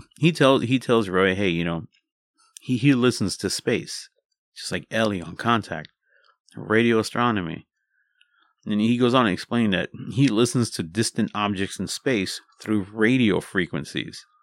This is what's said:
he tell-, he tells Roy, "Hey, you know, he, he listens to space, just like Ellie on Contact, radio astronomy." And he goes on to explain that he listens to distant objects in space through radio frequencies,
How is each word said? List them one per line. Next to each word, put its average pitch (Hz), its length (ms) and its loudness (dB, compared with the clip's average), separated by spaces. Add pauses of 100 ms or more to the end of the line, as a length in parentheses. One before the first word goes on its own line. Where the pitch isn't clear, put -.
(180)
he 165 120 4
tell-, 139 300 4
he 123 180 0
tells 113 300 0
Roy, 92 260 2
"Hey, 98 140 0
you 85 160 0
know, 85 220 -4 (760)
he, 127 160 -4
he 135 180 4
listens 120 440 2
to 95 120 -4
space, - 580 -4 (480)
just - 140 -12
like - 200 -6
Ellie 107 300 -2
on 82 140 -12
Contact, 98 540 -2 (680)
radio 110 440 2
astronomy." 101 680 -4 (1000)
And 104 140 -2
he 117 160 2
goes 123 180 4
on 131 100 4
to 98 80 2
explain 113 380 -2
that 87 200 0 (220)
he 131 160 4
listens 117 420 2
to - 140 -6
distant 104 500 -4
objects 101 460 -4
in 92 80 -6
space 104 520 -4 (200)
through 104 320 -2
radio 110 480 4
frequencies, - 840 -6 (180)